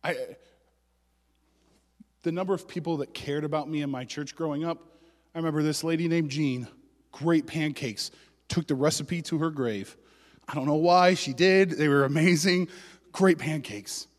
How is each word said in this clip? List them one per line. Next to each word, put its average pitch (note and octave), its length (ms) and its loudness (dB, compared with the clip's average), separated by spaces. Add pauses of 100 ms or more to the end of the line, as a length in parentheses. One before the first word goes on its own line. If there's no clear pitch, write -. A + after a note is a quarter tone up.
I, E3+ 120 -4 (2000)
the E3+ 80 -2
number F#3 220 -2
of F3+ 140 -6
people E3 300 -6
that C#3 160 -6
cared D3 320 -6
about D3+ 240 -4
me D3+ 120 -4
in C#3+ 80 -6
my C3 140 -6
church C#3+ 320 -12
growing D#3 300 -4
up, E3+ 140 -6 (540)
I - 40 -10
remember D#3 260 0
this D3+ 200 -2
lady E3 240 0
named E3 220 0
Jean, C3 380 -2 (440)
great D#3+ 360 0
pancakes, D3 640 -6 (380)
took E3 180 -2
the D3 80 0
recipe D3+ 480 0
to - 140 -4
her D#3+ 120 0
grave. A#2 460 -4 (520)
I - 80 -10
don't C#3 100 -4
know D3 100 2
why, F3 380 6
she C3+ 200 -4
did. F#3+ 380 4
They D3+ 160 0
were C#3 160 6
amazing, E3 640 4 (440)
great F#3 260 4
pancakes. B2+ 680 -8 (120)